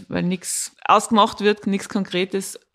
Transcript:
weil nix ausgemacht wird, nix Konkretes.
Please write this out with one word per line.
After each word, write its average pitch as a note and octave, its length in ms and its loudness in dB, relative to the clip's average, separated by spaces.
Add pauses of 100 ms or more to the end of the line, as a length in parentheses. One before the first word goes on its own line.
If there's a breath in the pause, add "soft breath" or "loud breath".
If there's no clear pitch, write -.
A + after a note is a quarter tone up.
weil F3 140 -2
nix - 520 -4 (100)
ausgemacht G#3+ 560 4
wird, G#3 240 2
nix G3 240 -2
Konkretes. F#3+ 680 -4 (160)